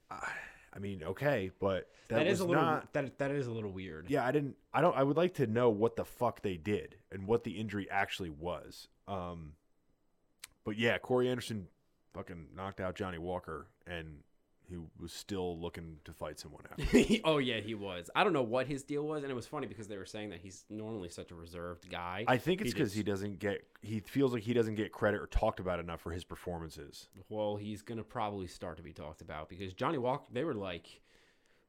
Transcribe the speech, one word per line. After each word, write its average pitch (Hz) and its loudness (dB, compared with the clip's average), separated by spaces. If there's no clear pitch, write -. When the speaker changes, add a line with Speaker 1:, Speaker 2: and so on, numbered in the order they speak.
Speaker 1:
I, - -8
I 95 -12
mean, 98 -6
okay, 95 2
but 95 2
that 139 2
Speaker 2:
That 156 6
is 196 6
Speaker 1:
was 180 2
Speaker 2:
a 185 2
little 156 6
Speaker 1:
not 156 2
Speaker 2:
that, 139 -2
that 139 2
is 139 0
a 120 -2
little 107 -2
weird. 90 -6
Speaker 1:
Yeah, 135 4
I 127 4
didn't, 139 2
I 127 4
don't, 165 8
I 135 6
would 143 4
like 180 4
to 135 4
know 120 6
what 107 6
the 90 -2
fuck - 0
they 95 0
did 87 0
and 95 -6
what 117 4
the 113 -4
injury 101 -4
actually 98 0
was. 76 -6
Um, 87 -6
but 110 -4
yeah, 110 4
Corey 127 4
Anderson 113 -4
fucking 87 -12
knocked 95 -6
out 92 -2
Johnny 92 -4
Walker, 82 -6
and 80 -8
he 90 -10
was 85 -10
still 90 -4
looking 82 -8
to 85 -16
fight 78 -8
someone - -14
after. - 4
Speaker 2:
<laughs> 220 2
Oh, 156 4
yeah, 123 0
he 107 -4
was. 95 -6
I 175 6
don't 196 4
know 139 4
what 123 0
his 139 -4
deal 143 -4
was, 151 -4
and 139 -4
it 131 -2
was 113 -6
funny 143 -6
because 107 -10
they 107 -8
were 95 -8
saying 107 -6
that 87 -10
he's 92 -16
normally 107 -6
such 87 -12
a 90 -12
reserved 85 -10
guy. 87 -4
Speaker 1:
I 156 6
think 175 0
it's 123 0
Speaker 2:
He 104 -6
Speaker 1:
'cause 123 4
Speaker 2:
just 95 -4
Speaker 1:
he 104 2
doesn't 98 -2
get, 101 -2
he 110 -4
feels 135 2
like 113 0
he 113 2
doesn't 110 4
get 104 0
credit 104 2
or - -8
talked - 2
about 90 0
enough 85 -6
for 85 -6
his 85 -6
performances. 82 -8
Speaker 2:
Well, 104 0
he's 104 -6
gonna 113 -8
probably 104 -4
start 85 -8
to 82 -14
be 80 -12
talked 76 -12
about 78 -8
because 92 -8
Johnny 139 0
Walker, 127 0
they 123 -2
were, 160 -2
like, 92 -8